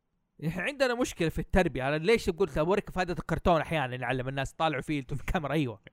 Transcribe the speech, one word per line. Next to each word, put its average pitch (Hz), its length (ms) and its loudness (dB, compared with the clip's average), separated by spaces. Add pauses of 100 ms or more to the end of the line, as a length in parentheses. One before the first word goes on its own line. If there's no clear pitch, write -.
(460)
إحنا 170 160 -4
عندنا 254 320 0
مشكلة 180 340 0
في - 100 -4
التربية. 139 500 2
أنا 151 100 0
ليش 202 320 2
قلت 160 280 0
أوريك 170 320 2
فائدة 180 220 -2
الكرتون 160 480 2
أحيانًا 131 360 -2
نعلم 127 320 -2
الناس 135 240 -4
طالعوا 156 300 0
فيه، 151 180 -2
أنتوا 135 160 -8
في 123 60 -6
الكاميرا، 143 300 -2
أيوة. 135 280 0 (120)